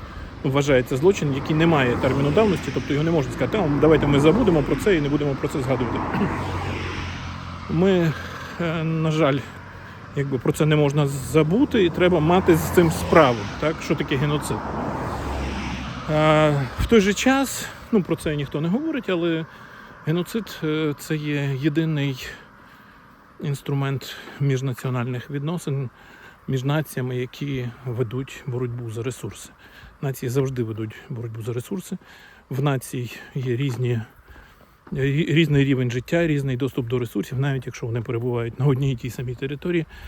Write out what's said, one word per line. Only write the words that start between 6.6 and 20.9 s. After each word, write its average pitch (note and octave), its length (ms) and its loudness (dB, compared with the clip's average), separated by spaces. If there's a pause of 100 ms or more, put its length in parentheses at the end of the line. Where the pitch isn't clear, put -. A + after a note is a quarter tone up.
Ми, F3 420 4 (480)
е, E3 240 -2
на D#3+ 260 0
жаль, D3+ 280 4 (800)
якби, C#3 220 -2
про D3+ 140 0
це D#3 140 2
не D3+ 100 4
можна D3 300 4
забути, D#3 800 2
і E3 60 4
треба F3+ 300 4
мати F3 360 6
з - 140 0
цим E3+ 200 6
справу, D3 480 6 (220)
так? D#3 220 0
Що E3 120 -2
таке D3 220 -2
геноцид? C#3+ 400 0 (1500)
Е, D#3 400 6 (280)
в - 80 0
той A3+ 140 8
же G3 140 4
час, C4+ 540 0 (240)
ну, G#3 100 4
про D#3 140 -2
це D3+ 200 -4
ніхто C#3+ 240 -4
не E3 80 0
говорить, C#4 420 -2
але E3 360 0 (600)
геноцид, F3 580 -2
е, D#3 340 0